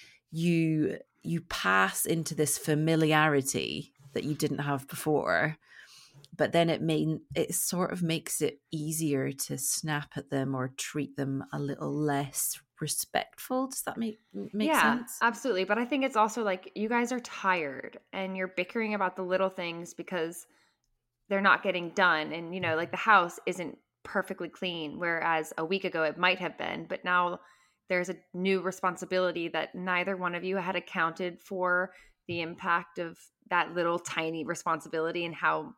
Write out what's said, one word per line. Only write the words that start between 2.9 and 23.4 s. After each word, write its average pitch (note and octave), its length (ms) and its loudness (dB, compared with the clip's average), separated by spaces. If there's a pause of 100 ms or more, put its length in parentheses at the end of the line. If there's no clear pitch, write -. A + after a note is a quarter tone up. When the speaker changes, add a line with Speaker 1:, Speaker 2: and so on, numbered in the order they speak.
Speaker 1:
that - 120 -4
you D3 100 0
didn't C#3+ 240 -2
have C#3+ 300 -2
before, C#3 680 2 (800)
but - 160 2
then E3+ 180 6
it - 120 0
may, D#3 360 2 (160)
it E3+ 200 0
sort - 380 0
of F3+ 100 -4
makes D#3+ 380 -2
it - 200 0 (100)
easier D3+ 640 0
to C#3 260 -6
snap D3 580 -2
at - 140 -8
them C3+ 240 0
or C3 220 -2
treat - 400 -6
them C3+ 360 -2
a C#3+ 60 -6
little C#3+ 340 -4
less C#3+ 680 -2 (200)
respectful. - 880 -2
Does C4+ 140 -8
that - 140 -6
make, A3+ 220 -4 (160)
make G3+ 340 -2
Speaker 2:
Yeah, A#3 300 6
Speaker 1:
sense? - 240 -10
Speaker 2:
absolutely. A3+ 420 2
But G#3 140 2
I A#3+ 60 0
think C4+ 200 0
it's C4+ 120 0
also, G#3+ 260 2
like, F#3+ 320 -2
you G#3+ 140 -2
guys A#3+ 240 2
are B3 80 -2
tired E3 800 -2 (140)
and F#3+ 240 -4
you're F#3 120 0
bickering G#3+ 460 -2
about F#3 220 0
the F#3+ 60 -4
little F#3+ 280 2
things E3+ 440 -8
because E3+ 520 -6 (800)
they're G3 120 2
not - 220 6
getting F3 280 -2
done. D#3+ 420 4
And, E3 220 -8
you F#3+ 60 -4
know, E3 160 2
like, E3+ 140 -2
the F#3 60 -6
house F3+ 500 6